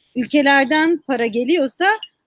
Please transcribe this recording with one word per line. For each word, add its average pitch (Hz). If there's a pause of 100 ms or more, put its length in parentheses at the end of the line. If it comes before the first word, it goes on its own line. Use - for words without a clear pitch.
(160)
ülkelerden 277
para 240
geliyorsa 269 (400)